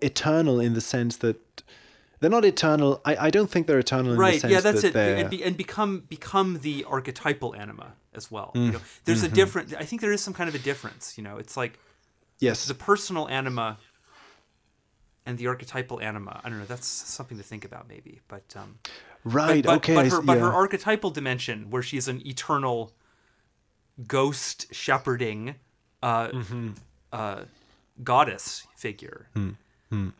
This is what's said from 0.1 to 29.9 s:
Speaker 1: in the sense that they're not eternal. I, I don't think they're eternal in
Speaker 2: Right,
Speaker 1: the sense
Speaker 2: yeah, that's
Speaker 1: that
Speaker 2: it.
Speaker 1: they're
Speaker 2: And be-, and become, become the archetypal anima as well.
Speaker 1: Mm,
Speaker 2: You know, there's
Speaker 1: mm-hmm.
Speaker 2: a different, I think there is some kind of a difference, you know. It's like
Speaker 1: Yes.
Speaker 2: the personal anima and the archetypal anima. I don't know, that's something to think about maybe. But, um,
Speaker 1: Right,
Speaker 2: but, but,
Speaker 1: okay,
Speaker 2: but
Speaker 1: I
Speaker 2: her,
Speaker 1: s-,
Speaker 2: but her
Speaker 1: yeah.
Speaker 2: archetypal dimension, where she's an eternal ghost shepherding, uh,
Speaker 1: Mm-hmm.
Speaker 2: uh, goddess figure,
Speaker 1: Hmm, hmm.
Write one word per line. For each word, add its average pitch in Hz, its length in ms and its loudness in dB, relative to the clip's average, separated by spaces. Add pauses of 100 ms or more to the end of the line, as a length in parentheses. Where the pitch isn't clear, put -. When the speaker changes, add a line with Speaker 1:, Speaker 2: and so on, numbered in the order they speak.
Speaker 1:
in 120 140 2
the 110 80 0
sense 120 360 -2
that 113 200 0 (840)
they're 156 100 4
not 226 140 4
eternal. 151 640 4
I, 151 100 4
I 156 140 2
don't 196 200 4
think 165 160 0
they're 143 140 4
eternal 127 320 0
in 120 80 2
Speaker 2:
Right, 185 140 6
Speaker 1:
the 151 80 2
sense 131 100 2
Speaker 2:
yeah, 190 80 8
that's 208 220 4
Speaker 1:
that 208 80 4
Speaker 2:
it. - 40 -4
Speaker 1:
they're 104 220 4
Speaker 2:
And - 140 0
be-, 185 120 -6
and 180 140 -2
become, 196 540 -4
become 185 500 -2
the 139 240 -4
archetypal 131 720 -4
anima 104 380 -16 (200)
as 110 160 -16
well. 107 260 -10
Speaker 1:
Mm, 120 100 2
Speaker 2:
You 117 80 2
know, 110 60 -6 (260)
there's 120 180 4
Speaker 1:
mm-hmm. 165 80 0
Speaker 2:
a - 40 0
different, 185 440 2
I 156 60 -8
think 226 160 -8
there 208 100 0
is 202 100 0
some 190 120 -8
kind 175 160 -4
of 151 40 -10
a 143 60 -4
difference, 135 580 -8
you 107 60 -14
know. 104 140 -14
It's 110 180 -14
like 120 240 -6 (600)
Speaker 1:
Yes. - 280 0
Speaker 2:
the 135 60 -4
personal 190 560 -2
anima 123 480 -4 (1500)
and 123 120 -6
the 120 100 -4
archetypal 127 540 -6
anima. 107 420 -8
I 123 60 -10
don't 110 100 -10
know, 101 60 -10
that's 123 220 -10
something - 500 -10
to 101 60 -16
think 107 200 -14
about 120 240 -18
maybe. 107 400 -20
But, - 300 -20
um, 101 220 -20 (440)
Speaker 1:
Right, 147 400 4
Speaker 2:
but, - 80 4
but, 160 60 6
Speaker 1:
okay, 160 180 4
Speaker 2:
but 135 100 8
Speaker 1:
I 131 40 6
Speaker 2:
her, - 100 4
Speaker 1:
s-, 156 60 -2
Speaker 2:
but 131 140 6
her 117 80 4
Speaker 1:
yeah. 180 60 4
Speaker 2:
archetypal 196 580 2
dimension, 123 580 -4
where 127 120 -2
she's 131 280 -4
an 127 180 -6
eternal 127 640 -2 (1160)
ghost 135 640 -2
shepherding, 123 800 -2 (480)
uh, 117 260 0
Speaker 1:
Mm-hmm. 120 400 -8 (440)
Speaker 2:
uh, 101 300 -8 (600)
goddess 123 640 0 (100)
figure, - 580 -12
Speaker 1:
Hmm, 98 160 -2 (400)
hmm. 98 200 -4 (100)